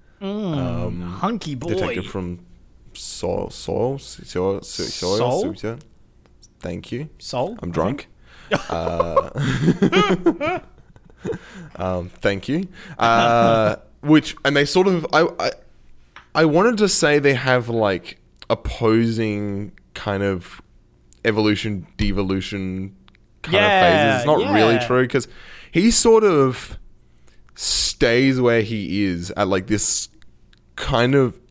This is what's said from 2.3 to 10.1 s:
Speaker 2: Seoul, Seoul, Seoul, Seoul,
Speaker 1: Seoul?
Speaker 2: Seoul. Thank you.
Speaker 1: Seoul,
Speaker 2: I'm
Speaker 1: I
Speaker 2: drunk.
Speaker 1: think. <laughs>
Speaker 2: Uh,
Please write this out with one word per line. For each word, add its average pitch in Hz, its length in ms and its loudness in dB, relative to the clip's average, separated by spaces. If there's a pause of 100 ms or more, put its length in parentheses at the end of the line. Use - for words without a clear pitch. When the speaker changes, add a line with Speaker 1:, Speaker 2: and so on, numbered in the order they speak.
Speaker 2:
Seoul, 90 560 -6
Seoul, 113 500 -4
Seoul, - 640 -6
Seoul, 90 560 -4
Speaker 1:
Seoul? 139 380 -2
Speaker 2:
Seoul. 113 220 -8 (840)
Thank 90 320 -10
you. 139 180 -8 (100)
Speaker 1:
Seoul, 156 440 -6
Speaker 2:
I'm 90 60 -6
Speaker 1:
I - 20 -8
Speaker 2:
drunk. 85 360 -2 (420)
Speaker 1:
think. - 120 -2
<laughs> - 80 -12
Speaker 2:
Uh, 147 1900 0